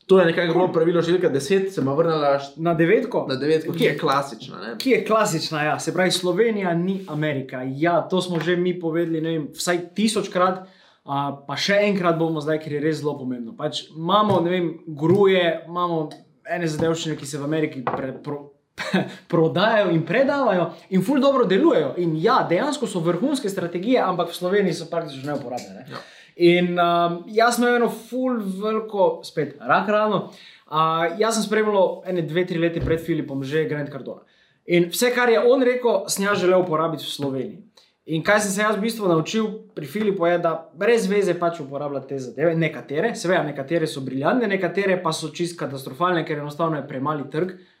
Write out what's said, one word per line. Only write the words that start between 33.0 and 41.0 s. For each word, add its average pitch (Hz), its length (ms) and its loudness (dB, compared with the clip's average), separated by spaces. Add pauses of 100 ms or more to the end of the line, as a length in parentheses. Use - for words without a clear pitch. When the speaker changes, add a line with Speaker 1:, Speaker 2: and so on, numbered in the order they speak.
Speaker 2:
Filipom 139 420 -4
že 151 220 -2
Grant 147 240 -4
Cardona. 117 320 -12 (480)
In 175 220 4
vse, 247 220 0
kar 240 180 2
je 220 100 6
on 254 220 4
rekel, 240 440 2
sem 196 200 -2
jaz 202 120 2
želel 180 220 4
uporabiti 156 440 -2
v - 40 -8
Sloveniji. 131 540 -6 (460)
In 156 140 -2
kaj 208 180 4
sem 202 120 0
se 190 80 -2
jaz 214 160 0
v 196 60 -4
bistvu 220 260 -2
naučil 175 380 2 (240)
pri - 160 -10
Filipu 196 400 0
je, 175 100 4
da 160 160 0 (200)
brez 202 340 2